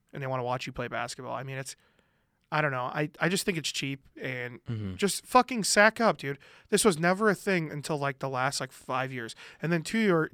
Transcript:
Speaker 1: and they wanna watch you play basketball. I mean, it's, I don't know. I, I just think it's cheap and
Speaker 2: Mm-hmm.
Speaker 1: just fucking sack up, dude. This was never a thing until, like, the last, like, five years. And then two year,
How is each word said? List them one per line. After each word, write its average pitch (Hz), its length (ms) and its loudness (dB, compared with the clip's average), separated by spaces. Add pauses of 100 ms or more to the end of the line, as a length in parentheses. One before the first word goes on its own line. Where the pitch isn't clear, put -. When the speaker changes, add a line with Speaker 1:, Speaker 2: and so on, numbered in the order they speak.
(120)
Speaker 1:
and 143 100 -8
they 131 40 -6
wanna 131 160 -2
watch 123 240 -2
you 127 60 -8
play 120 160 -6
basketball. 120 460 -6
I 120 80 -6
mean, 135 160 -8
it's, - 180 -10 (760)
I 156 100 4
don't 147 100 2
know. 127 120 -2
I, 151 260 -2 (100)
I 165 80 2
just 185 160 0
think 175 140 0
it's 143 120 -4
cheap 139 300 -6 (200)
and 123 440 -8
Speaker 2:
Mm-hmm. 104 320 -4
Speaker 1:
just - 300 0
fucking 247 380 4
sack 214 360 4
up, 202 180 4
dude. 139 200 -6 (320)
This 208 140 4
was 180 140 6
never 185 300 4
a 190 60 4
thing 175 360 0
until, 147 280 -4
like, 139 200 -4
the 139 100 -4
last, 135 320 0
like, 131 120 -8
five 131 400 -4
years. 117 220 -8 (280)
And 160 100 0
then 165 100 2
two 220 160 -2
year, 175 360 4